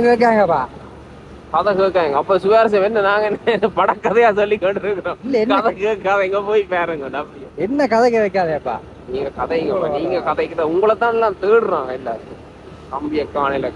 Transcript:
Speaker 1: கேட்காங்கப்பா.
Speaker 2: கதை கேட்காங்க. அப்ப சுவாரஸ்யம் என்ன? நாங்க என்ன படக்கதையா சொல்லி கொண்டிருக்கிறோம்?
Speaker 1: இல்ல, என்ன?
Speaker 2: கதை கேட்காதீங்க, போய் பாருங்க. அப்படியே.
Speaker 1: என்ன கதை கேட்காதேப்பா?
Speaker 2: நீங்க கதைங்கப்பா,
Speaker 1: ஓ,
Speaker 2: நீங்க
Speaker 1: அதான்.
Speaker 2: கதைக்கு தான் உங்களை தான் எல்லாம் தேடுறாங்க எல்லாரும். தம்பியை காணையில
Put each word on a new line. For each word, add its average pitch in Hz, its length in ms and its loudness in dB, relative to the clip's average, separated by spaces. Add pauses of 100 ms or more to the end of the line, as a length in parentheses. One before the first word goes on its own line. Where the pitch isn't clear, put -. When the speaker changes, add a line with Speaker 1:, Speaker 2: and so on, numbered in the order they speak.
Speaker 1:
கேட்காங்கப்பா. 220 540 4 (920)
Speaker 2:
கதை 180 260 2
கேட்காங்க. 175 420 2
அப்ப 185 220 2
சுவாரஸ்யம் 208 460 4
என்ன? 220 180 0
நாங்க 208 200 2 (280)
என்ன 202 140 0 (100)
படக்கதையா 214 500 2 (120)
சொல்லி 208 240 2
கொண்டிருக்கிறோம்? 190 640 -4
Speaker 1:
இல்ல, 269 180 -2
என்ன? 214 160 2
Speaker 2:
கதை 220 120 0 (120)
கேட்காதீங்க, 196 560 0 (100)
போய் 214 120 2 (120)
பாருங்க. 165 320 -4 (160)
அப்படியே. - 260 -18 (180)
Speaker 1:
என்ன 277 280 0
கதை 240 220 4
கேட்காதேப்பா? 175 600 -2 (360)
Speaker 2:
நீங்க 139 260 -6
கதைங்கப்பா, 143 500 -2
Speaker 1:
ஓ, 143 80 -2
Speaker 2:
நீங்க 170 200 -2
Speaker 1:
அதான். 160 120 -4
Speaker 2:
கதைக்கு 156 300 -2
தான் 156 160 0
உங்களை 214 280 4
தான் 233 140 2
எல்லாம் 220 260 0
தேடுறாங்க 185 560 2
எல்லாரும். 123 380 -10 (560)
தம்பியை 147 320 -4 (100)
காணையில 139 420 -2